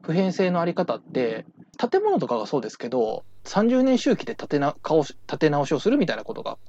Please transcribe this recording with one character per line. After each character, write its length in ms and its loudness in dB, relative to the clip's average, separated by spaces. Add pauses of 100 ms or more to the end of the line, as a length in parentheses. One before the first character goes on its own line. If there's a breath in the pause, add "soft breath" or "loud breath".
普 140 -4
遍 180 2
性 180 2
の 120 0
あ 20 0
り 80 0
方 240 -2
っ 60 -14
て、 420 -4 (320)
建 260 2
物 160 2
と 80 -2
か 120 -2
が 80 -6
そ 140 -2
う 20 -
で 80 -8
す 80 -16
け 100 -8
ど、 360 -2 (200)
三 240 2
十 140 4
年 160 4
周 180 2
期 80 -6
で 100 -8
建 140 -10
て 120 2
な-、 200 2
か 140 0
お 100 6
し-、 100 -10 (120)
建 120 -6
て 120 4
直 160 2
し 80 -4
を 40 2
す 120 0
る 80 4
み 80 2
た 80 -2
い 20 -4
な 80 -8
こ 80 -8
と 100 -10
が 140 -8 (120)